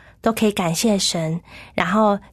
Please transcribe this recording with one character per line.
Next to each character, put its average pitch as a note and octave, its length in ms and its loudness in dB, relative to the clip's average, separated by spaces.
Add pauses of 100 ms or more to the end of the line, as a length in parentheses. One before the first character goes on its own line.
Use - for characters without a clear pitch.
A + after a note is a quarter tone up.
(220)
都 A3+ 100 0
可 A3+ 140 0
以 G#3 60 2
感 F3 220 -2
谢 G#3 240 2
神， E3 420 -2 (340)
然 F3+ 120 0
后 G3+ 320 2 (160)